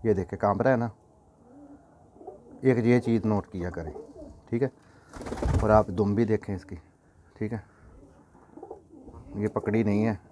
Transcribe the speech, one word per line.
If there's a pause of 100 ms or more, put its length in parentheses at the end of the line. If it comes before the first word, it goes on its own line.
ये
देखें
कांप
रहा
है
ना, (1700)
एक
ये
चीज़
नोट
किया
करें, (580)
ठीक
है। (920)
और
आप
दुम
भी
देखें
इसकी, (600)
ठीक
है, (1700)
ये
पकड़ी
नहीं
है। (120)